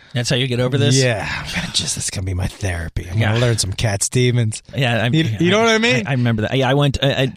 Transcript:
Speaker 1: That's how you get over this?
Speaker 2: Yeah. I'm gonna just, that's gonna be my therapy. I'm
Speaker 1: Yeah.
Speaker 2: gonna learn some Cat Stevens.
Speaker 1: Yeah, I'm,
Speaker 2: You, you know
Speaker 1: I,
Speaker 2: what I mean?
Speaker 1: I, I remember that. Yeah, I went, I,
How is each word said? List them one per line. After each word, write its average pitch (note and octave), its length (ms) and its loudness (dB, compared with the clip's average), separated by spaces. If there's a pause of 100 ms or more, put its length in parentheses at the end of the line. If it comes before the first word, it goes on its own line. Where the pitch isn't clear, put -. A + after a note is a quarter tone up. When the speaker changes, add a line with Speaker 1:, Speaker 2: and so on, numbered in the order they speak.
(120)
Speaker 1:
That's B2 160 -4
how C#3 80 0
you C3 100 0
get A#2+ 140 -2
over B2+ 160 0
this? B2 200 4
Speaker 2:
Yeah. B2 300 2
I'm - 280 -8
gonna - 180 -6
just, - 220 -4
that's - 160 -6
gonna F#2+ 160 -6
be F#2+ 80 -4
my F2+ 140 -2
therapy. E2+ 600 -6
I'm F2+ 100 -6
Speaker 1:
Yeah. A2+ 100 2
Speaker 2:
gonna A2+ 120 0
learn A#2 180 2
some F#2+ 140 -4
Cat G2+ 300 -2
Stevens. A#2+ 600 0 (120)
Speaker 1:
Yeah, A#2 300 0
I'm, B2 100 2
Speaker 2:
You, D#3+ 100 4
you C3+ 260 0
know G#3 100 4
Speaker 1:
I, A3+ 40 4
Speaker 2:
what A3+ 100 4
I A3 40 2
mean? A#3 280 0
Speaker 1:
I, - 40 -4
I - 40 0
remember A#2 280 2
that. A#2+ 140 -2
Yeah, C3 120 2
I C3+ 60 2
went, C#3+ 280 2
I, C3 340 0